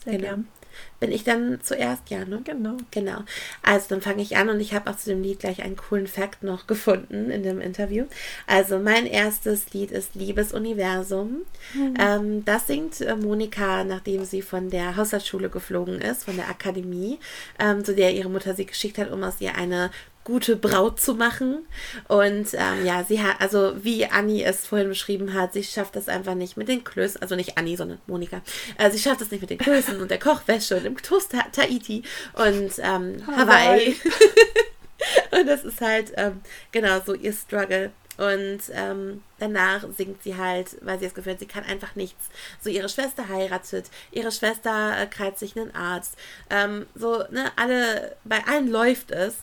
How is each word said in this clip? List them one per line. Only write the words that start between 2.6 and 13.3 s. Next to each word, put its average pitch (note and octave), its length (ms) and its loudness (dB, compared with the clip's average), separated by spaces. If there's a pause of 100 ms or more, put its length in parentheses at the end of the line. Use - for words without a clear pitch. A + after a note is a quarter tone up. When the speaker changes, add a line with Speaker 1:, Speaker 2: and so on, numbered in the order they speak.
Speaker 2:
Genau. G3+ 280 -4 (440)
Also G3+ 280 4
dann F#3+ 120 0
fange G3+ 200 -2
ich G#3 140 -2
an G3+ 120 6
und G#3+ 100 2
ich G#3 160 -2
habe G#3 160 -2
auch G3+ 60 -6
zu - 140 -6
dem F#3+ 120 0
Lied G3 160 -4
gleich F#3 240 -4
einen F#3+ 140 -6
coolen G3 320 -2
Fact G3 340 -6
noch F#3+ 240 -6
gefunden G#3 640 0
in G#3 140 -2
dem F#3+ 160 -2
Interview. G3+ 460 -2 (420)
Also G3 320 4
mein A3 260 4
erstes G#3+ 640 0
Lied G3 200 -6
ist F#3+ 240 -8
Liebesuniversum. G3+ 1300 -2 (320)
Speaker 1:
Mhm. C4+ 260 0
Speaker 2:
Ähm, G#3 440 2
das G#3+ 220 2
singt, D4+ 360 -2
äh, A3+ 120 0
Monika, G#3 720 -2